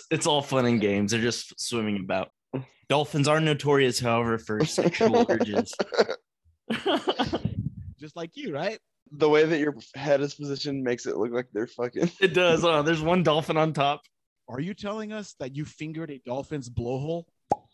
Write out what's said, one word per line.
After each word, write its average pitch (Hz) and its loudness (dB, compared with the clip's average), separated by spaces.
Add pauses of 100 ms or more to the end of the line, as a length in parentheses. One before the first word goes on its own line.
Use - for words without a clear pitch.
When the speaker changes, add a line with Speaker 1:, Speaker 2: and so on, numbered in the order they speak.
(120)
Speaker 1:
it's 160 0
all 147 4
fun 131 2
and 120 4
games. 101 2
They're 113 0
just - -4
swimming 107 -2
about. 92 -4 (600)
Dolphins 143 2
are 151 4
notorious, 143 2
however, 117 2
for 110 -2
sexual 226 2
Speaker 2:
<laughs> - -2
Speaker 1:
urges. 220 0 (960)
<laughs> - -4
Speaker 3:
Just 151 -16
like 170 -10
you, 262 -10
right? 185 -4 (320)
Speaker 2:
The 151 4
way 151 8
that 156 2
your 147 0 (200)
head 139 2
is 143 -4
positioned 139 -6
makes 123 -2
it 104 -4
look 117 0
like 127 -2
they're 110 -2
fucking. 123 -2
<laughs> - -10
Speaker 1:
It 185 4
does. 165 4
Uh, 160 4
there's 160 2
one 175 2
dolphin 156 2
on 156 2
top. 147 0 (480)
Speaker 3:
Are 120 -8
you 180 -6
telling 214 -8
us 214 -12
that 135 -10
you 147 -8
fingered 156 -12
a 135 -14
dolphin's 131 -8
blowhole? 135 -4 (480)